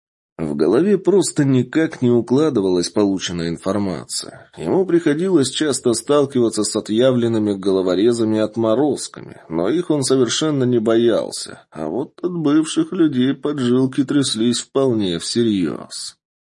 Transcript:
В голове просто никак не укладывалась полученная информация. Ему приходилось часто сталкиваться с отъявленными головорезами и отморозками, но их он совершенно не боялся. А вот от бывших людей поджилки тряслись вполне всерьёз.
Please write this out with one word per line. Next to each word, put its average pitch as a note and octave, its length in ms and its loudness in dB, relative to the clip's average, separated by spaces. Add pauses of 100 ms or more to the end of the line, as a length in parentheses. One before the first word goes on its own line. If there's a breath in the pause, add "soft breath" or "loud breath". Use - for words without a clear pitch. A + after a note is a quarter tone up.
(380)
В D2+ 180 -4
голове C3+ 440 2
просто F3 460 2
никак C3+ 580 0
не B2 80 4
укладывалась A#2 800 2
полученная F2+ 600 -2
информация. F#2 1040 -6
Ему E3 300 0
приходилось E3 640 2
часто C3 440 -2
сталкиваться B2+ 680 0
с - 120 -4
отъявленными A2+ 800 0
головорезами G2 840 0
и A2 40 0
отморозками, A2+ 1080 -2
но E2 180 -2
их D#3+ 220 -2
он D3+ 140 0
совершенно C3+ 600 0
не B2 140 2
боялся. A2+ 960 0
А D#2 160 -8
вот G2+ 340 -8
от F3+ 120 -4
бывших D#3 580 0
людей C#3 420 2
поджилки C3 720 0
тряслись A#2+ 560 0
вполне A2 580 0
всерьёз. G2 1000 -4 (360)